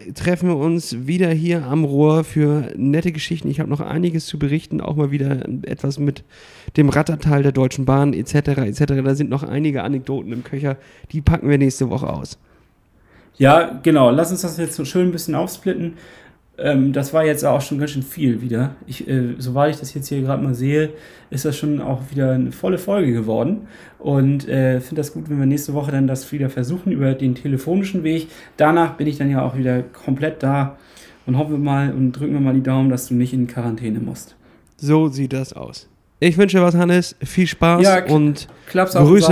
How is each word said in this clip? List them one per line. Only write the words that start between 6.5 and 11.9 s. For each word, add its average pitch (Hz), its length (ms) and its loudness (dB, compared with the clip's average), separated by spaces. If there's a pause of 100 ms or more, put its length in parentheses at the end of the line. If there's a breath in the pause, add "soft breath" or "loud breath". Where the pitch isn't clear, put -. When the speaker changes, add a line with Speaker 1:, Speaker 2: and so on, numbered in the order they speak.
Speaker 1:
dem 143 100 6
Rattertal 151 540 2
der 143 100 2
Deutschen 131 320 0
Bahn 135 300 2
et 107 140 -6
cetera, 143 360 0
et 101 100 -4
cetera. 139 280 0
Da 135 120 2
sind 139 160 -2
noch 139 140 -2
einige 139 380 -2
Anekdoten 127 500 -6
im 120 100 -8
Köcher, 139 360 -6 (340 loud breath)
die 156 80 -4
packen 160 300 2
wir 143 80 4
nächste 135 320 0